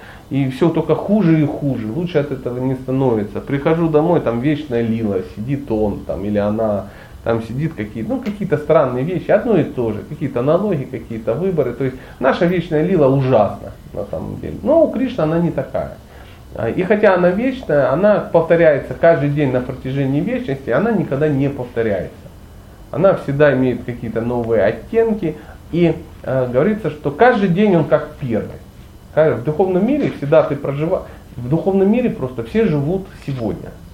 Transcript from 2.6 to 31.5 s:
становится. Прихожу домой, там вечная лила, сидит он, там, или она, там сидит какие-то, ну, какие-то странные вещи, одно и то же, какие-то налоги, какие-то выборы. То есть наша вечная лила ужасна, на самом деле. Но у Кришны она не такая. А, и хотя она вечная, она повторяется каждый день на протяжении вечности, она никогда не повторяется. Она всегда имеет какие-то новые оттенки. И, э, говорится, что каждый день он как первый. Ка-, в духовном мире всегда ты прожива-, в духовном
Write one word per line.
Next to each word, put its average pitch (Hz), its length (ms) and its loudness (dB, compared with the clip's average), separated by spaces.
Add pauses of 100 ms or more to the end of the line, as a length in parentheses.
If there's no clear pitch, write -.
становится. 127 680 0
Прихожу 160 480 0
домой, 156 320 4
там 117 200 -2
вечная 139 420 0
лила, 110 340 0 (180)
сидит 127 360 -6
он, 104 300 0
там, 80 240 -6
или 104 140 0
она, 104 480 0 (400)
там 117 160 -2
сидит 131 320 -4
какие-то, 110 340 -8
ну, 262 120 -2
какие-то 196 360 -4
странные 139 460 2
вещи, 170 300 -2
одно 214 240 2
и 139 80 4
то 113 280 -2
же, 101 60 -4 (100)
какие-то 143 340 -4
налоги, 160 420 0
какие-то 113 500 -6
выборы. 151 380 0
То 135 100 -6
есть 131 140 -2 (240)
наша 233 260 2
вечная 165 380 0
лила 165 240 4
ужасна, 127 640 2 (200)
на 98 120 -6
самом 101 340 -8
деле. 80 240 -8
Но 302 220 4
у - 80 -2
Кришны 226 300 -4
она 160 180 0
не 170 100 2
такая. 87 460 -6 (580)
А, 113 140 -4
и 180 160 -2
хотя 202 320 4
она 175 140 4
вечная, 185 600 0
она 190 280 4
повторяется 165 760 4
каждый 147 360 4
день 143 200 2
на 127 100 2
протяжении 135 600 -2
вечности, 180 500 -4
она 196 220 2
никогда 156 340 0
не 139 240 2
повторяется. 113 640 -4 (800)
Она 170 240 4
всегда 143 380 2
имеет 127 280 0
какие-то 120 380 -6
новые 117 420 0
оттенки. 208 720 0 (380)
И, 160 240 2 (260)
э, 127 300 -2
говорится, 160 380 0
что 143 200 -6
каждый 208 380 4
день 190 260 4
он 156 120 4
как 151 240 0 (100)
первый. 110 340 -4 (600)
Ка-, 151 200 4
в 110 80 -6
духовном 185 420 0
мире 247 320 0
всегда 147 280 4
ты 143 100 -2
прожива-, 156 540 -4 (280)
в 123 120 -8
духовном 190 420 4